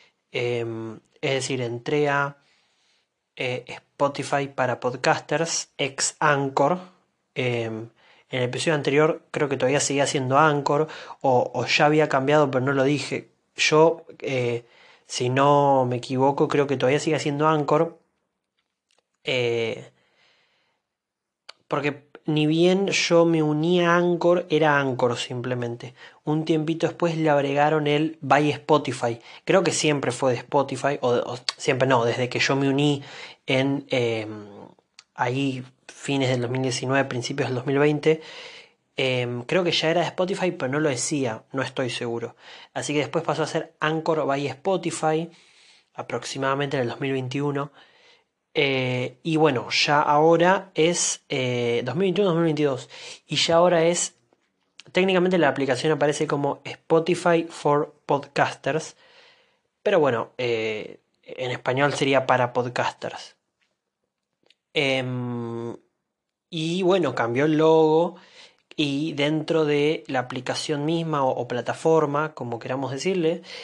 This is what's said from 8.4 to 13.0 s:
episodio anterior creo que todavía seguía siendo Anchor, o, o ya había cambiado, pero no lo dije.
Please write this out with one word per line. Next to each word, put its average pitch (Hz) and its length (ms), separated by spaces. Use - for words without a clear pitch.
episodio 131 320
anterior 147 560
creo 143 180
que 135 80
todavía 131 220
seguía 139 280
siendo 131 300
Anchor, 147 500
o, 127 320
o 120 120
ya - 200
había 151 240
cambiado, 143 420
pero 127 140
no 139 80
lo 135 100
dije. 139 480